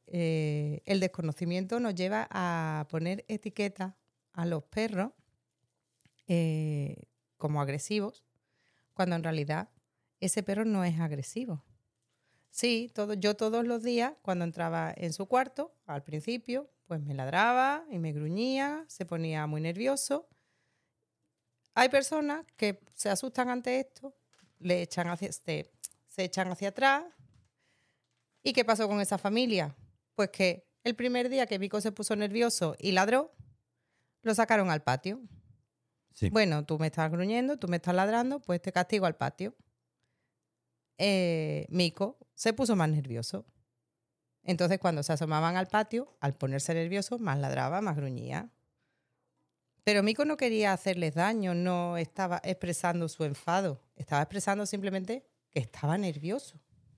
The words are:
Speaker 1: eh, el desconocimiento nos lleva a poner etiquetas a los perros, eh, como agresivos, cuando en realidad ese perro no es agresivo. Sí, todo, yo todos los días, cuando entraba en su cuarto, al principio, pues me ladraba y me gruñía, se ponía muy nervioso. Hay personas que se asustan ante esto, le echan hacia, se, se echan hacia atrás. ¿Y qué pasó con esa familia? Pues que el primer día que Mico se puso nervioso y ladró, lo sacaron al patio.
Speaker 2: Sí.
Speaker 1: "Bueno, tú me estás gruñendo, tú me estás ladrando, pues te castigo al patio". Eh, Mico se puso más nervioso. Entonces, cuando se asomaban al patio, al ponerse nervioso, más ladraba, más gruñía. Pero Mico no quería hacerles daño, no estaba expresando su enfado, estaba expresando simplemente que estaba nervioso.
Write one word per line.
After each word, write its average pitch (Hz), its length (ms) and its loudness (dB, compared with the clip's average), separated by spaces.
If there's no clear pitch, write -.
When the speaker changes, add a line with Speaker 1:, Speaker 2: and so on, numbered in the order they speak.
Speaker 1:
eh, 151 800 0
el 196 140 2
desconocimiento 180 800 -2
nos 220 140 0
lleva 190 360 -2
a 160 580 -2
poner 165 400 -4
etiquetas 196 640 -6
a 170 140 -4
los 160 180 -2
perros, 214 480 -2
eh, 156 760 0
como 151 240 -2
agresivos, 151 640 -4
cuando 180 220 0
en 165 60 -2
realidad 160 460 -2
ese 190 240 0
perro 196 220 -2
no 208 180 2
es 170 160 2
agresivo. 156 640 -4
Sí, 233 460 0
todo, 208 180 -2
yo 208 240 2
todos 226 300 2
los 240 160 0
días, 240 400 2
cuando 180 240 0
entraba 165 500 -2
en 170 160 -4
su 190 140 -6
cuarto, 262 580 0
al 143 180 -6
principio, 240 680 -6
pues 160 160 -6
me 143 100 -6
ladraba 240 800 2
y 196 80 -6
me 160 160 -4
gruñía, 262 760 -2
se - 160 -8
ponía 160 420 -4
muy 151 140 -2
nervioso. 262 640 -2
Hay 247 160 6
personas 294 560 0
que 202 240 0
se - 160 -4
asustan 247 400 -2
ante 247 280 -2
esto, 262 380 -10
le 175 220 0
echan 170 280 -2
hacia, 180 240 -6
se, 156 380 -6
se - 180 -4
echan 180 240 -2
hacia 185 200 -4
atrás. 269 360 4
¿Y 269 100 0
qué 240 120 4
pasó 220 220 2
con 202 140 0
esa 196 180 0
familia? 202 580 0
Pues 202 160 0
que 180 380 0
el 240 100 0
primer 247 340 0
día 254 180 2
que 214 120 -4
Mico 202 220 -2
se 214 100 0
puso 208 240 -2
nervioso 208 640 0
y 190 140 0
ladró, 226 420 4
lo 220 140 2
sacaron 214 340 4
al 151 140 0
patio. 185 360 0
Speaker 2:
Sí. 196 160 2
Speaker 1:
"Bueno, 175 340 4
tú 156 140 -2
me 160 80 2
estás 156 240 0
gruñendo, 226 480 0
tú 196 80 -6
me 175 100 0
estás 175 160 0
ladrando, 233 480 2
pues 175 220 -2
te 190 80 -6
castigo 185 360 2
al 160 100 0
patio". 175 400 -4
Eh, 165 760 0
Mico 180 480 0
se - 180 2
puso 226 240 2
más 160 120 4
nervioso. 135 560 -2
Entonces, 180 340 2
cuando 160 240 0
se 165 100 -2
asomaban 160 440 0
al 185 100 0
patio, 220 540 -2
al 139 160 -2
ponerse 139 360 -2
nervioso, 185 460 -2
más 147 220 0
ladraba, 135 400 -2
más 185 160 -2
gruñía. 135 520 -6
Pero 208 220 4
Mico 226 200 2
no 302 120 0
quería 220 360 2
hacerles 175 420 0
daño, 190 380 0
no 175 440 0
estaba 175 480 -2
expresando 175 640 -2
su - 160 -6
enfado, 160 580 0
estaba 147 260 0
expresando 196 440 -2
simplemente 196 600 -4
que - 80 -4
estaba 147 400 0
nervioso. 175 640 -4